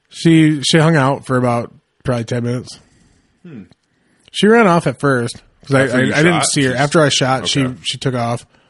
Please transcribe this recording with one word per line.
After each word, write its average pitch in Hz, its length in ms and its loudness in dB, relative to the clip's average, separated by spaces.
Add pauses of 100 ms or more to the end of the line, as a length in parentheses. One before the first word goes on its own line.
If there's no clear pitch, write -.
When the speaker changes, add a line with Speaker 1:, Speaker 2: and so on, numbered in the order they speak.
Speaker 1:
She, 156 520 2
she - 160 0
hung 160 200 4
out 135 280 0
for 131 120 -2
about 120 360 -2 (300)
probably 120 220 -4
ten 120 180 -4
minutes. 120 340 -8 (640)
Speaker 2:
Hmm. 135 200 -18 (720)
Speaker 1:
She - 140 2
ran 226 200 4
off 170 200 2
at 127 120 -4
first 127 420 -4 (240)
'cause 135 80 -4
I, 135 120 4
Speaker 2:
After 127 140 -2
Speaker 1:
I, - 20 2
Speaker 2:
you 135 140 0
Speaker 1:
I - 20 0
didn't 165 240 4
Speaker 2:
shot? - 60 -2
Speaker 1:
see 147 180 0
her. 131 60 0
Speaker 2:
She's 123 100 -2
Speaker 1:
After 147 200 2
I 147 60 4
shot, 131 400 -2
she, 139 160 -2
Speaker 2:
Okay. 127 200 -6
Speaker 1:
she - 140 -8
took 131 160 -6
off, 117 320 -6 (240)